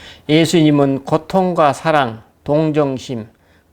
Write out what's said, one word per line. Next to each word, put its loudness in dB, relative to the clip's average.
"예수님은 2
고통과 0
사랑, -2
동정심, -4